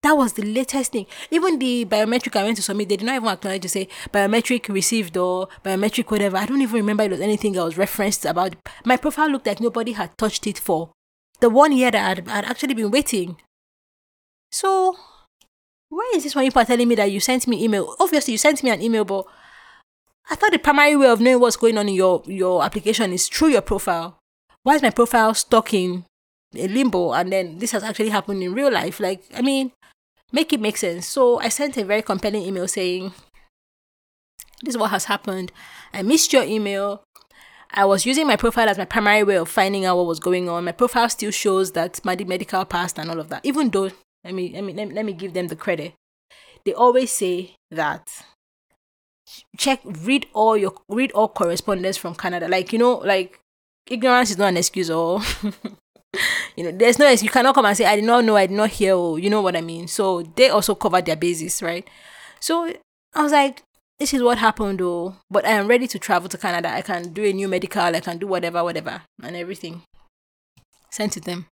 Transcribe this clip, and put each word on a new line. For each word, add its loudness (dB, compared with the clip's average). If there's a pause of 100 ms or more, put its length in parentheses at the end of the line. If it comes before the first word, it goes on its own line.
That 4
was 2
the -6
latest -2
thing. -4 (260)
Even 2
the 0
biometric 0
I 2
went 0
to -6
submit, -4
they 2
did -6
not -2
even -2
acknowledge -6
to -8
say, -4 (240)
"Biometric 2
received," -2
or 0 (160)
biometric -2
whatever. 0
I 0
don't 0
even 0
remember 2
it 0
was -4
anything 0
that 0
was -2
referenced -2
about. 0 (280)
My 2
profile 0
looked -2
like -2
nobody -2
had -8
touched -2
it -4
for -4 (480)
the 6
one 6
year 4
that 0
I'd, -12
I'd -4
actually -4
been -2
waiting. -2 (1080)
So, 0 (920)
where -4
is -2
this -6
one 2
people 4
are 4
telling 2
me 4
that 2
you -4
sent 0
me 0
email? 0
Obviously, 0
you -2
sent 2
me 2
an -2
email, 0
but -4 (1040)
I -2
thought 4
the 2
primary 6
way 8
of 6
knowing 6
what's 6
going 4
on 0
in 0
your, 4
your 0
application -2
is -2
through 2
your 6
profile. -4 (460)
Why 6
is 2
my 4
profile 4
stuck 2
in -2 (500)
a -6
limbo? 0
And 0
then -2
this -4
has -2
actually -2
happened -4
in -4
real 2
life. -4
Like, -4 (100)
I -6
mean, 0 (600)
make 0
it -2
make -2
sense. -6
So 2
I -2
sent -4
a -4
very 0
compelling -4
email -4
saying, -4 (1500)
"This -6
is -4
what 0
has -2
happened. -4 (420)
I -8
missed 2
your 4
email. -4 (720)
I 4
was 4
using 2
my 4
profile 2
as 0
my -4
primary 2
way 2
of 0
finding 0
out 2
what 2
was -4
going 0
on. -4
My -4
profile 0
still -6
shows 0
that -4
my -2
medical -4
passed -6
and -10
all -6
of -12
that." -10
Even 0
though, -2 (320)
let -12
me, -6
let -10
me, -10
let -8
me, -14
let -6
me -8
give -10
them -6
the -10
credit. -6 (720)
They -2
always 4
say -4 (140)
that -8 (1300)
check, 0
read -4
all 4
your, 0 (160)
read -2
all 2
correspondence -2
from -10
Canada. -6
Like, -2
you 0
know, 4
like, -2 (480)
ignorance 2
is -4
not 2
an 0
excuse, -2
or, 0 (680)
<laughs> -6
you -8
know, -4
there's 2
no 8
ex-, 6
you -2
cannot 4
come 4
and 4
say, 2
"I 4
did 0
not 4
know, 4
I 6
did -4
not 2
hear," 2
or, 0
you 0
know 2
what 0
I -2
mean? -12
So -2
they 2
also 2
covered 0
their -2
bases, -4
right? -6 (520)
So -4 (440)
I 0
was 2
like, 2 (340)
"This -4
is 0
what 4
happened, 0
though, -4 (140)
but 0
I 2
am 2
ready 4
to -8
travel -2
to -10
Canada. -4
I -6
can -8
do -6
a 2
new -4
medical, -2
I 0
can -8
do -8
whatever, -2
whatever, -6 (200)
and -12
everything." -12 (1080)
Sent -4
to -10
them. -10